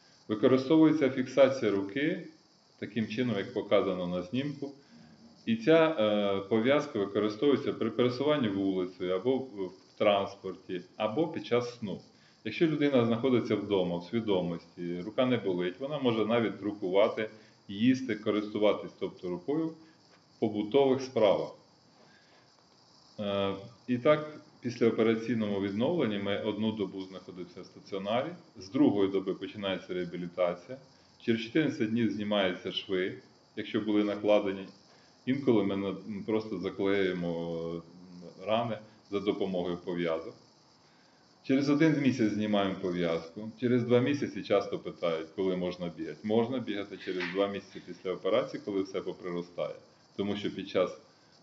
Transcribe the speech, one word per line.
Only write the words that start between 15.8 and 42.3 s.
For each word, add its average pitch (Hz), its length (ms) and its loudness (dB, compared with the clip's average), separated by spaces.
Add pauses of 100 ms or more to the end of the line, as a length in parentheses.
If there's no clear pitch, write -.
може 110 260 2
навіть 107 320 0
друкувати, 101 720 2 (380)
їсти, 117 480 2
користуватись, 104 840 0
тобто 90 300 -6
рукою 143 380 -2
в - 720 -16
побутових 123 600 2
справах. 92 500 4 (1700)
Е, 101 360 0 (320)
і 123 100 0
так, 151 440 2 (200)
після 117 260 2
операційного 110 760 2
відновлення 110 580 0
ми 98 220 -2
одну 107 300 -2
добу 95 300 -4
знаходимося 92 600 -14
в 87 40 -16
стаціонарі, 101 640 -4 (280)
з 92 120 -16
другої 104 420 4
доби 92 220 -2
починається 95 600 -6
реабілітація, 90 840 -4 (440)
через 113 200 0
чотирнадцять 135 480 0
днів 110 220 2
знімаються 98 600 0
шви, 95 420 -2 (420)
якщо 107 260 -4
були 104 220 2
накладені. 101 640 2 (580)
Інколи 123 380 4
ми 98 120 0
на-, 98 200 -2 (300)
просто 110 320 -2
заклеюємо, 90 1040 -2 (840)
е, - 20 -8
рани 113 320 0 (340)
за 101 80 -2
допомогою 92 580 -2
пов'язок. 87 560 -4 (1080)
Через 139 260 2
один 147 320 4
місяць 117 320 2